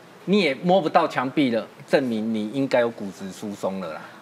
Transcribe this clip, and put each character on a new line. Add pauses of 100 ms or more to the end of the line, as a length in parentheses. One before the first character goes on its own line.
(240)
你
也
摸
不
到
墙
壁
了， (180)
证
明
你
应
该
有
骨
质
疏
松
了
啦。 (200)